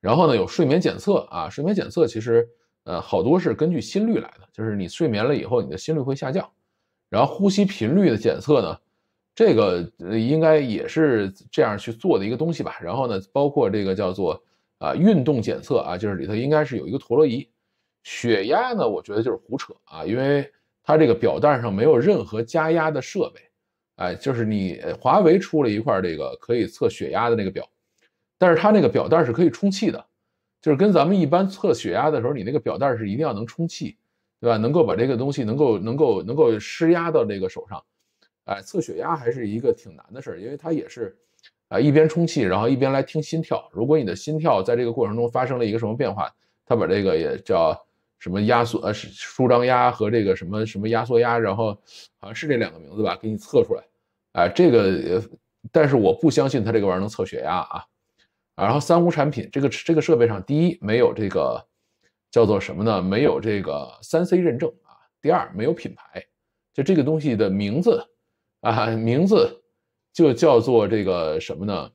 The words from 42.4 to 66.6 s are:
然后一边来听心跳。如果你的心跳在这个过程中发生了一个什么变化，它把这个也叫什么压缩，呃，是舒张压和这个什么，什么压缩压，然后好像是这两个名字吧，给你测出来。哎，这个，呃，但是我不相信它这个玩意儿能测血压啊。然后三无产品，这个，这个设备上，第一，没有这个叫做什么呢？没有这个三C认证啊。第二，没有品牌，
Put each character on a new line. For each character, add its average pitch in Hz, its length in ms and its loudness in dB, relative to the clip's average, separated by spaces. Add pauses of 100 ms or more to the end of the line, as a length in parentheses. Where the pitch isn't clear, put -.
然 98 200 0
后 113 80 0
一 135 60 2
边 135 160 0
来 135 100 0
听 151 220 -6
心 160 180 -6
跳。 - 300 -6
如 113 160 -4
果 147 100 4
你 139 60 0
的 95 140 -4
心 151 200 -8
跳 151 240 2
在 107 140 -2
这 123 100 0
个 117 80 -4
过 113 140 -2
程 104 80 -4
中 120 160 -2
发 127 160 -2
生 127 140 -4
了 120 40 0
一 104 60 -2
个 110 80 -2
什 113 80 -4
么 107 100 -4
变 120 160 -2
化， 98 160 -6 (380)
它 131 80 2
把 98 140 0
这 98 160 0
个 90 120 0
也 80 280 -2
叫 82 340 0 (400)
什 - 100 -14
么 95 140 -2
压 120 220 2
缩， 117 160 -6
呃， 104 120 -4
是 - 200 -10
舒 - 340 -4
张 120 180 4
压 123 280 2
和 107 180 -2
这 113 140 2
个 98 100 2
什 92 100 -10
么， 107 220 -4
什 110 100 -10
么 101 120 -6
压 113 160 0
缩 117 160 2
压， 120 180 2
然 104 160 0
后 110 120 -2 (520)
好 - 80 -20
像 107 80 -14
是 160 140 -10
这 139 80 2
两 98 160 -2
个 82 80 -20
名 78 160 -16
字 110 80 -2
吧， 95 180 -2
给 110 80 -6
你 107 60 -6
测 117 260 2
出 - 120 0
来。 - 100 -12 (480)
哎， 87 160 2
这 175 240 6
个， 95 460 4
呃， 107 40 -2 (480)
但 156 180 4
是 135 60 2
我 101 180 6
不 - 180 2
相 139 180 2
信 131 160 -2
它 110 80 -2
这 113 80 4
个 101 60 0
玩 90 100 2
意 - 20 -2
儿 - 20 -2
能 101 80 -4
测 107 160 -4
血 64 180 -10
压 82 160 -2
啊。 - 260 -8 (720)
然 101 160 0
后 147 80 2
三 170 240 4
无 175 60 2
产 151 200 0
品， - 220 -8
这 139 80 -2
个， 139 80 2
这 - 260 -2
个 156 60 2
设 160 160 2
备 120 100 4
上， 101 160 -2
第 151 240 0
一， 170 140 -2
没 104 180 -2
有 123 140 4
这 104 160 -4
个 67 360 -2 (640)
叫 120 140 6
做 101 140 2
什 - 160 -8
么 87 80 -4
呢？ 107 180 0
没 95 220 0
有 82 180 0
这 104 220 -4
个 71 400 -8
三 165 240 0
C 175 120 2
认 160 200 0
证 160 100 -4 (160)
啊。 - 120 -20 (240)
第 143 100 -2
二， 175 240 -2
没 107 100 -6
有 151 80 0
品 - 220 -8
牌， - 300 -18 (480)